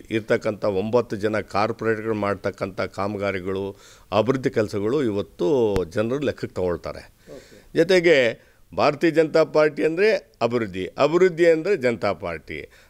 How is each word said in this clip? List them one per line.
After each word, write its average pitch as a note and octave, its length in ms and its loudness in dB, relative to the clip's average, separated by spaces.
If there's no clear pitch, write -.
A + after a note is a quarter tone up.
ಇರ್ತಕ್ಕಂಥ A2 520 -2
ಒಂಬತ್ತು A2+ 360 0
ಜನ G#2+ 240 -2
ಕಾರ್ಪೊರೇಟ್ಗಳು A2 720 -2
ಮಾಡ್ತಕ್ಕಂಥ G2+ 680 -4
ಕಾಮಗಾರಿಗಳು, G2 680 -6
ಅಭಿವೃದ್ಧಿ B2+ 380 2
ಕೆಲಸಗಳು G#2+ 540 -2
ಇವತ್ತು G#2 440 -4
ಜನರು A2 340 -4
ಲೆಕ್ಕಕ್ಕೆ A#2 360 -6
ತಗೊಳ್ತಾರೆ. E2+ 460 -4
ಜೊತೆಗೆ E3+ 420 4
ಭಾರತೀಯ C#3+ 400 2
ಜನತಾ D#3 320 4
ಪಾರ್ಟಿ D3+ 420 0
ಅಂದರೆ F3+ 260 2
ಅಭಿವೃದ್ಧಿ, A2 440 -2
ಅಭಿವೃದ್ಧಿ E3+ 540 4
ಅಂದರೆ E3 260 0
ಜನತಾ A#2+ 360 0
ಪಾರ್ಟಿ. D#2+ 460 -10